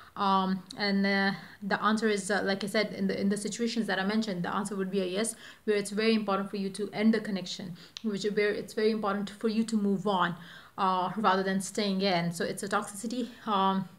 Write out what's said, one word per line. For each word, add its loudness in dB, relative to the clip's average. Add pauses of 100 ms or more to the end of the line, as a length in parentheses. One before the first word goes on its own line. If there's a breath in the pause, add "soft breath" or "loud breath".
(160 loud breath)
Um, 2 (140)
and, 2
uh, 4 (300 loud breath)
the -2
answer 2
is, 0
uh, 2
like -2
I -4
said, 0
in -2
the, -2
in 0
the 2
situations -2
that -2
I -2
mentioned, 0
the -4
answer -4
would -2
be 0
a 0
yes, -2 (300 loud breath)
where 2
it's -2
very 2
important 0
for -6
you -2
to -6
end 6
the 2
connection, -6 (260 loud breath)
which, -4 (100)
where 4
it's -6
very 2
important -2
for -4
you 2
to -2
move 2
on, 2 (400 loud breath)
uh, 2
rather 4
than 2
staying -2
in. 2
So -4
it's -4
a -6
toxicity, -4 (180)
um, 4 (100)